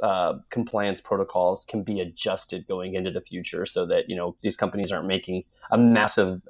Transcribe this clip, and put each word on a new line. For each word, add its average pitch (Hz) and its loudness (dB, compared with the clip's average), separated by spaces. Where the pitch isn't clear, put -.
uh, 92 2
compliance 104 -2
protocols 95 0
can 101 -6
be 101 -2
adjusted 92 -6
going 92 -6
into 92 -2
the 90 -6
future 90 -8
so 90 -2
that, 87 0
you 92 -4
know, 87 -4
these 101 -2
companies 95 -2
aren't 90 -4
making 92 -4
a 110 6
massive 107 6